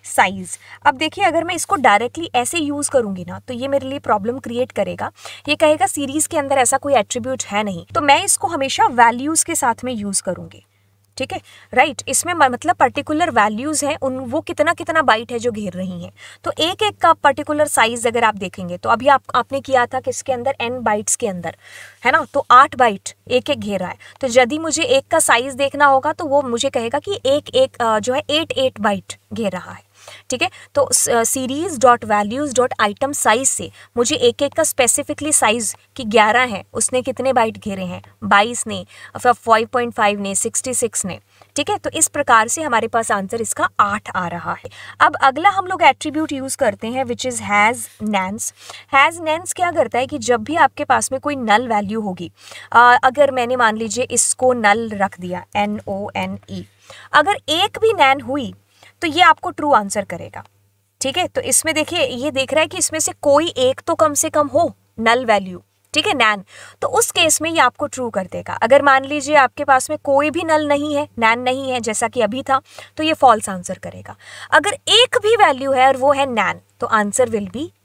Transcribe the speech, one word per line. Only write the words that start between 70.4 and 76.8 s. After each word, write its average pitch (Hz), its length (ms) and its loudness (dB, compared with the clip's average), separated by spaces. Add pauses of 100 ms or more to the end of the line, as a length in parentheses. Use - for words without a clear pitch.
नल 311 240 2
नहीं 285 280 0
है, 294 120 -2 (120)
nan 226 180 2
नहीं 254 340 -4
है, 247 80 -2
जैसा 220 280 -4
कि 240 140 -4
अभी 226 220 -2
था, 269 180 0 (360)
तो 311 60 -4
ये 311 100 0
फॉल्स 226 360 4
आंसर 185 300 -10
करेगा। - 360 -16 (360)
अगर 311 220 2
एक 453 500 2
भी 440 140 4
वैल्यू 277 340 2
है 262 160 4
और 262 100 4
वो 269 160 4
है 277 140 2
nan, 190 320 -2 (200)
तो 240 160 -6